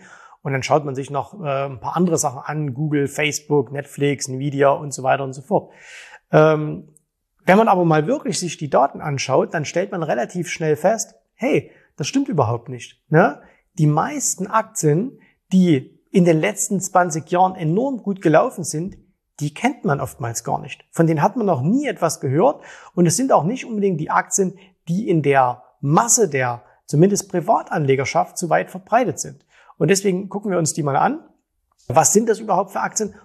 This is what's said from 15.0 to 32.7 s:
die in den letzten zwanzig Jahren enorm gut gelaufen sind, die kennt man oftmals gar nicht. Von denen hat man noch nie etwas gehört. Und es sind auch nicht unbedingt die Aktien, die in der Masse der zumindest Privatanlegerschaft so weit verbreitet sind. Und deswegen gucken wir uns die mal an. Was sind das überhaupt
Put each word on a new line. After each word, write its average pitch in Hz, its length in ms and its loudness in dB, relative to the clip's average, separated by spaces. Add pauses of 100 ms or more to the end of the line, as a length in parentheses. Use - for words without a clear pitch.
die 180 480 2 (120)
in 175 160 4
den 160 140 4
letzten 190 380 -4
zwanzig 170 520 0
Jahren 185 240 2
enorm 196 480 -2
gut 196 180 -6
gelaufen 165 440 2
sind, 160 340 -8 (420)
die 147 140 -6
kennt 254 320 -4
man 147 120 0
oftmals 120 460 -8
gar 139 160 -4
nicht. - 300 -16
Von 165 160 2
denen 156 160 2
hat 196 140 0
man 220 100 -2
noch 127 160 0
nie 254 240 0
etwas 170 340 -4
gehört. 175 420 0 (320)
Und 180 120 4
es 156 100 2
sind 262 160 0
auch 156 120 4
nicht 247 200 -4
unbedingt 202 340 -2
die 156 120 -6
Aktien, 180 480 -2 (300)
die 190 200 -2
in 165 140 2
der 135 400 2 (180)
Masse 202 480 2
der 127 360 -4 (200)
zumindest 185 460 2
Privatanlegerschaft 156 1080 0
so - 140 -6
weit 165 200 0
verbreitet 214 480 -2
sind. - 280 -14 (300)
Und 156 120 0
deswegen 190 400 0
gucken 202 240 -6
wir 175 60 0
uns 160 140 -2
die 156 120 -4
mal 139 100 -2
an. 254 300 0 (640)
Was 143 240 4
sind 226 160 4
das 208 100 0
überhaupt 196 320 -2